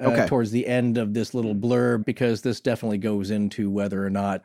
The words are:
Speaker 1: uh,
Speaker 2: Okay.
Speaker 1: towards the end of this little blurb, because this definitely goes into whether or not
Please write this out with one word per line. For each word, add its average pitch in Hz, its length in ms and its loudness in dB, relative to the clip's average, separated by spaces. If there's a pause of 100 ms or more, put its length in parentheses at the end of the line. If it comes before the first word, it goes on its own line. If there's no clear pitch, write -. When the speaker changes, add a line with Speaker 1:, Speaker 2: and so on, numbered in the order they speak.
Speaker 1:
uh, 127 80 0
Speaker 2:
Okay. 120 160 4
Speaker 1:
towards 117 260 2
the 120 160 0
end 123 300 2
of 107 160 0
this 110 200 -2
little 113 220 -2
blurb, 120 480 2
because 117 380 0
this 120 180 -2
definitely 113 380 -2
goes 101 340 -2
into 104 380 -2
whether 98 360 -2
or 98 40 -2
not 98 360 -2